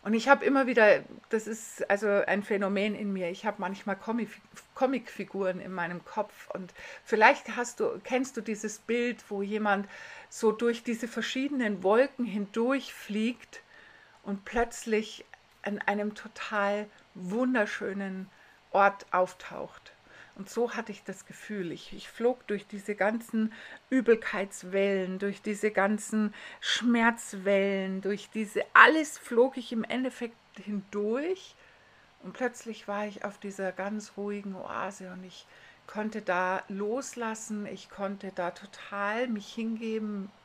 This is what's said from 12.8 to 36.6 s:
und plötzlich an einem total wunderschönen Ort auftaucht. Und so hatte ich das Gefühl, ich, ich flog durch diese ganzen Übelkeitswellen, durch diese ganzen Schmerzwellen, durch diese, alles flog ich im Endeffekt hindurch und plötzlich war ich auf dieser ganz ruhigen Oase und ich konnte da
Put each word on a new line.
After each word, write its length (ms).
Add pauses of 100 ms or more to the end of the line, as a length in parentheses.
und 220
plötzlich 800 (380)
an 180
einem 340
total 720 (280)
wunderschönen 1120 (420)
Ort 420
auftaucht. 800 (440)
Und 140
so 240
hatte 180
ich 100
das 220
Gefühl, 480
ich, 220
ich 160
flog 360
durch 200
diese 280
ganzen 600 (340)
Übelkeitswellen, 1300
durch 220
diese 300
ganzen 640 (260)
Schmerzwellen, 1400
durch 260
diese, 340 (120)
alles 420
flog 400
ich 160
im 100
Endeffekt 540 (260)
hindurch 920 (680)
und 120
plötzlich 520
war 200
ich 180
auf 140
dieser 340
ganz 460
ruhigen 360
Oase 560
und 140
ich 220 (400)
konnte 360
da 460